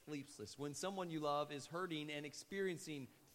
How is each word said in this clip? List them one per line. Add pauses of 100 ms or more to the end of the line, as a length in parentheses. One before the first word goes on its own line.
thlipsis.
When
someone
you
love
is
hurting
and
experiencing (260)